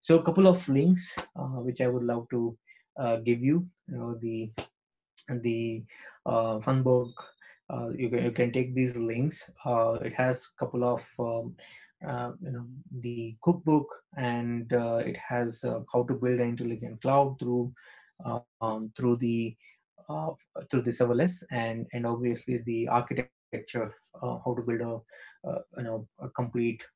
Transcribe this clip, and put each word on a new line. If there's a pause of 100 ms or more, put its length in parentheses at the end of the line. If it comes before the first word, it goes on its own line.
So
a
couple
of
links, (220)
uh,
which
I
would
love
to, (420)
uh,
give
you. (200)
You
know,
the, (920)
the, (420)
uh,
Funberg, (600)
uh,
you
can,
you
can
take
these
links. (160)
Uh, (100)
it
has
a
couple
of, (120)
um, (520)
uh, (100)
you
know, (360)
the
cookbook, (300)
and,
uh,
it
has,
uh, (120)
how
to
build
an
intelligent
cloud
through, (540)
uh, (220)
um,
through
the, (540)
uh, (400)
through
the
serverless,
and,
and
obviously
the
architecture, (280)
uh,
how
to
build
a,
uh, (180)
you
know, (120)
a
complete (120)